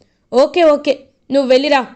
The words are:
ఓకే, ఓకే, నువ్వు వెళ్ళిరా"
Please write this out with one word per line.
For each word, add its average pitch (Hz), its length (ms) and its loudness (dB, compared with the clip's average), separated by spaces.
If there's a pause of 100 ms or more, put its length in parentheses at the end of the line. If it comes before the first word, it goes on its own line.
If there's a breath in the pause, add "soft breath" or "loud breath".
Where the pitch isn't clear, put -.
(320)
ఓకే, 294 300 0
ఓకే, 294 360 0 (320)
నువ్వు 269 180 -2
వెళ్ళిరా" 262 480 0